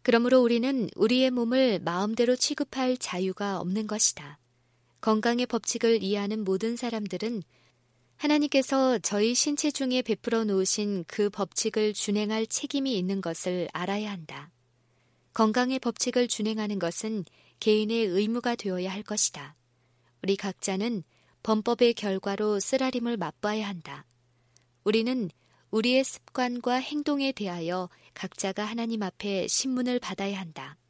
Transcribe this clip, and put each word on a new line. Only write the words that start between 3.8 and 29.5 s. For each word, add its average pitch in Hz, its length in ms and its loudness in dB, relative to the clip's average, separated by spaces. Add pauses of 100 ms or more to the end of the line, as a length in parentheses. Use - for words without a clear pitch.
것이다. 151 520 -2 (600)
건강의 233 460 2
법칙을 226 560 2
이해하는 202 420 -2
모든 190 320 0
사람들은 220 680 -4 (720)
하나님께서 277 840 4
저희 214 360 2
신체 294 340 2
중에 254 320 0
베풀어 226 420 0
놓으신 196 640 0
그 208 220 0
법칙을 214 640 -2
준행할 214 540 -2
책임이 269 500 -2
있는 190 240 -2
것을 175 520 -2
알아야 202 360 -4
한다. 156 400 -12 (840)
건강의 247 440 2
법칙을 247 500 0
준행하는 214 520 -2
것은 185 460 -4 (340)
개인의 214 480 2
의무가 226 480 0
되어야 185 360 -4
할 202 120 -8
것이다. 151 520 -4 (680)
우리 190 120 2
각자는 196 680 -4 (400)
범법의 226 500 2
결과로 202 680 -2
쓰라림을 247 580 0
맛봐야 208 500 -4
한다. 151 380 -12 (800)
우리는 226 460 2 (400)
우리의 240 340 4
습관과 247 720 -2
행동에 285 560 0
대하여 180 580 -4 (240)
각자가 196 520 -4
하나님 226 380 -4
앞에 196 440 -4
신문을 247 520 0